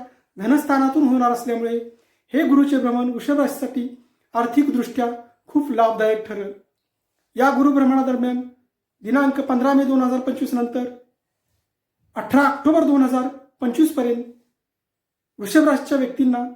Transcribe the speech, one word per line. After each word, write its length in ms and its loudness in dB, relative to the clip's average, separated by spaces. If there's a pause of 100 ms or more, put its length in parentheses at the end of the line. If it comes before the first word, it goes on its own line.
(360)
धनस्थानातून 720 2
होणार 240 2
असल्यामुळे 460 -4 (540)
हे 160 2
गुरुचे 300 4
भ्रमण 320 0
वृषभ 300 -2
राशीसाठी 480 -4 (460)
आर्थिकदृष्ट्या 720 0 (400)
खूप 240 -4
लाभदायक 580 0
ठरेल. 240 -10 (840)
या 140 4
गुरुभ्रमणादरम्यान 920 2 (640)
दिनांक 380 0
पंधरा 320 0
मे 120 4
दोन 180 2
हजार 180 0
पंचवीस 340 -4
नंतर 300 -4 (1300)
अठरा 260 2
ऑक्टोबर 420 2
दोन 180 4
हजार 240 0 (340)
पंचवीस 340 0
पर्यंत 280 -2 (1160)
वृषभ 300 2
राशीच्या 300 0
व्यक्तींना 400 0 (180)